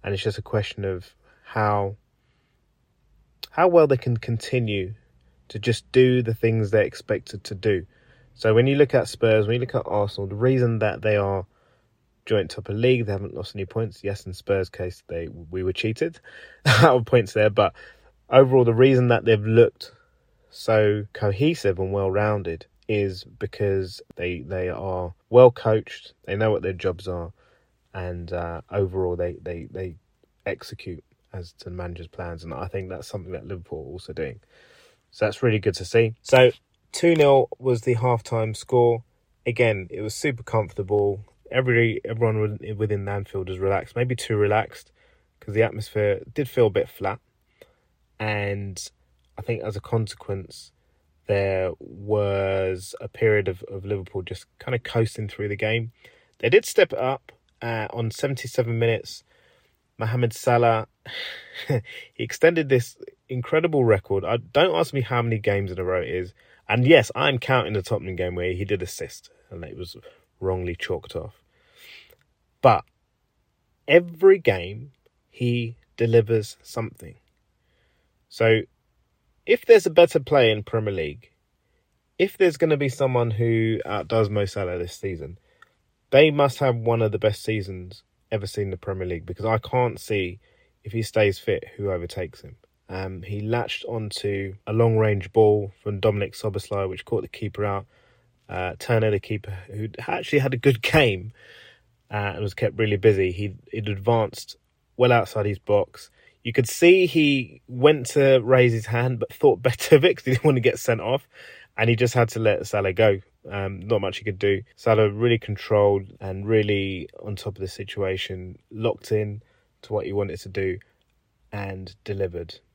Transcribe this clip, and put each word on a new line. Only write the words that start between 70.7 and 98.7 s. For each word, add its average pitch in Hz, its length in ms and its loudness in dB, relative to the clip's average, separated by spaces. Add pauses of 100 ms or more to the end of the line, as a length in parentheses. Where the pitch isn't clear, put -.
chalked - 400 -8
off. - 260 -12 (1200)
But 113 220 4 (1040)
every 175 500 6
game, 101 540 -4 (380)
he 120 480 -4 (180)
delivers 113 640 2
something. - 540 -12 (1120)
So 113 340 2 (840)
if 233 200 0
there's 220 200 8
a 175 60 0
better 170 280 6
player 127 320 4
in 104 120 -4
Premier 110 300 -4
League, 92 380 -8 (840)
if 190 200 -2
there's 175 200 4
gonna 156 200 2
be 139 120 0
someone 127 420 0
who 113 540 0
outdoes 101 440 0
Mo 104 160 0
Salah 92 320 -6
this 87 200 -8
season, 87 400 -10 (720)
they 151 220 8
must 143 280 0
have 131 160 2
one 117 260 0
of 107 100 0
the 104 80 -4
best 104 240 -2
seasons 95 600 -8 (280)
ever 101 160 -4
seen 101 180 -6
in 98 60 -6
the 92 60 -8
Premier 95 280 -8
League, 85 200 -8
because 90 200 -12
I 113 140 0
can't 123 400 -2
see, 95 400 -4 (440)
if 110 100 -14
he 113 100 -4
stays 104 340 2
fit, - 260 -4 (140)
who 101 140 -4
overtakes 87 500 -8
him. - 140 -20 (340)
Um, 92 320 -10
he 101 200 -8
latched 113 440 -4
onto 101 720 -6 (100)
a 107 80 -6
long-range 110 580 2
ball 104 400 6 (100)
from 101 180 -6
Dominic 104 340 0
Szoboszlai, 98 560 -6
which 90 160 -12
caught - 160 -2
the - 60 -12
keeper 104 380 -8
out. 98 200 -4 (600)
Uh, 90 300 -6